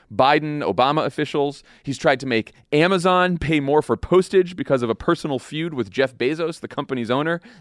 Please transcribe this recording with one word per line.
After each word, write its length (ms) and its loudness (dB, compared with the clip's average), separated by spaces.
Biden, 560 2
Obama 380 0
officials. 560 -4
He's 120 -6
tried 220 2
to 80 -10
make 260 -2
Amazon 640 2
pay 220 0
more 200 2
for 160 0
postage 600 2
because 260 0
of 80 0
a 60 -2
personal 420 -2
feud 340 -8
with 160 -6
Jeff 280 -2
Bezos, 440 -4
the 60 -10
company's 460 -6
owner. 280 -2